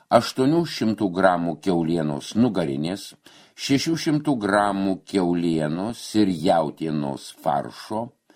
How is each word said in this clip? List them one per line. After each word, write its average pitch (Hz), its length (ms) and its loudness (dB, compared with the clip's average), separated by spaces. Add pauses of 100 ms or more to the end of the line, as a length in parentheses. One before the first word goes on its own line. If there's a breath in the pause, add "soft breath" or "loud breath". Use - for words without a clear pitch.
(120)
aštuonių 131 520 4
šimtų 110 460 -2
gramų 87 480 2
kiaulienos 82 760 -2
nugarinės, 90 800 -2 (440 loud breath)
šešių 139 380 0
šimtų 147 400 0
gramų 101 640 2
kiaulienos 87 1040 -2 (100)
ir 104 180 4
jautienos 78 1000 -2
faršo, 78 720 -6 (280 soft breath)